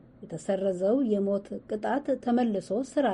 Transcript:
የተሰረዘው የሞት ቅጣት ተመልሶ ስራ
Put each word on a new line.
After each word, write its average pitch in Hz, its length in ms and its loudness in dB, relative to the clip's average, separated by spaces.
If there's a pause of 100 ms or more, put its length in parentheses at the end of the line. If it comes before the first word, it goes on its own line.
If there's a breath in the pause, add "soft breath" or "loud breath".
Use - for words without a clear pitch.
(180)
የተሰረዘው 190 800 0 (100)
የሞት 202 420 0 (160)
ቅጣት 214 420 -2 (120)
ተመልሶ 240 520 0 (140)
ስራ 262 300 2